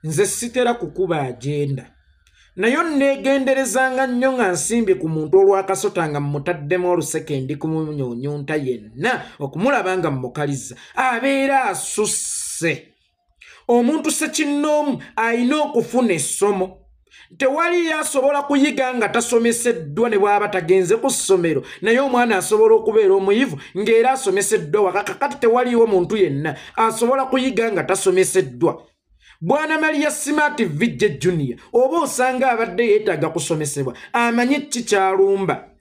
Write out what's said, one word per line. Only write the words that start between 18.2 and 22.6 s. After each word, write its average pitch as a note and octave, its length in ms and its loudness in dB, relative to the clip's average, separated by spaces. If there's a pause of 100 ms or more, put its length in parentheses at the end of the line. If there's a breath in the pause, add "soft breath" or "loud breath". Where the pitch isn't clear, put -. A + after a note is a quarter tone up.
kuyiga C#4 520 2
nga G#3+ 140 0
tasomeseddwa A#3 1040 0
ne G#3 80 2
bw'aba G3+ 300 2
tagenze F#3 480 2
ku A#3+ 140 0
ssomero. E3+ 520 0 (180 loud breath)
Naye A3+ 200 2
omwana A#3+ 360 2
asobola G#3+ 380 4